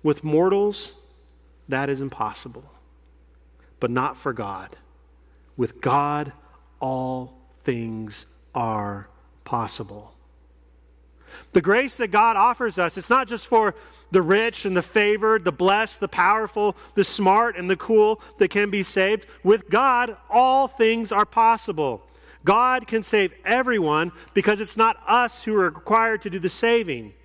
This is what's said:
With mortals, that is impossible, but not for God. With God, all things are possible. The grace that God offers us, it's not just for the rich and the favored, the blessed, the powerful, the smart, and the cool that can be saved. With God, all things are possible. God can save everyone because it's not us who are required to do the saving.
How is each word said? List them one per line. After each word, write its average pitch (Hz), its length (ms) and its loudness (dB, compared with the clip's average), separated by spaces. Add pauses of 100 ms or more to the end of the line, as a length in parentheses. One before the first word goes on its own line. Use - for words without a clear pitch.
With 147 200 0
mortals, 185 680 0 (720)
that 135 220 -4
is 135 120 -4
impossible, 123 680 -10 (1080)
but 120 120 -2
not 127 260 -2
for 135 160 -6
God. 98 420 -12 (800)
With 120 240 -4
God, 147 540 -2 (460)
all 131 580 -6 (260)
things 110 640 -8 (300)
are 104 520 -6 (360)
possible. 104 720 -10 (1400)
The 190 80 4
grace 233 360 0
that 233 120 -4
God 214 260 4
offers 220 440 0
us, 175 180 -2
it's 185 120 -14
not 254 180 2
just 226 200 -10
for 220 280 2 (360)
the 185 100 4
rich 208 440 0
and 190 100 -2
the 180 60 2
favored, 214 640 0
the 175 60 2
blessed, 196 480 0
the 196 80 -4
powerful, 208 680 0 (200)
the 196 80 4
smart, 202 520 2
and 180 140 -10
the 185 80 0
cool 214 420 2 (200)
that 190 100 2
can 208 220 -2
be 196 120 -4
saved. 196 420 -2 (180)
With 196 260 2
God, 240 480 2 (120)
all 262 380 4
things 226 440 0
are 208 140 2
possible. 185 760 0 (440)
God 247 420 2
can 226 160 -2
save 202 300 0 (100)
everyone 185 680 0 (220)
because 208 280 0
it's 208 160 -10
not 226 280 2
us 240 380 0
who 220 120 -4
are 185 140 2
required 220 540 0
to 208 60 -8
do 180 100 -8
the 175 100 -2
saving. 170 640 -2 (120)